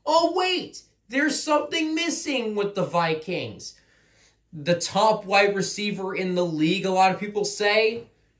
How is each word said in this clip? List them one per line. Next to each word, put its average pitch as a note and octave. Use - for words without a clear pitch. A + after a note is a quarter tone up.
"Oh, D#4+
wait, F#4
there's C#4
something D#4
missing C4+
with G3+
the F3+
Vikings." D#3
The E3
top G#3
wide G3+
receiver F#3+
in F3+
the F3
league, E3
a F#3+
lot F#3
of F3+
people G#3
say. A3